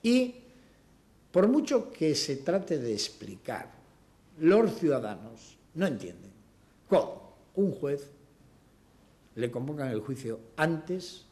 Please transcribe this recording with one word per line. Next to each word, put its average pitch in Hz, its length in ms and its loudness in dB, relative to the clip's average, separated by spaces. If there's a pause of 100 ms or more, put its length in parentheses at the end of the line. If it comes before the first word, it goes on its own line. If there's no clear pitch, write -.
Y 247 320 2 (960)
por 185 160 6
mucho 285 460 2
que 156 220 2
se 143 220 -2
trate 170 420 -2
de 120 140 -2
explicar, - 800 -8 (680)
los 196 380 6
ciudadanos 113 800 -4 (180)
no 180 120 0
entienden 92 460 -8 (560)
cómo - 480 0 (180)
un 190 180 2
juez 143 380 -6 (1200)
le 120 180 -4
convocan 135 380 -6
el 107 100 -4
juicio 113 400 -8 (160)
antes 165 760 -2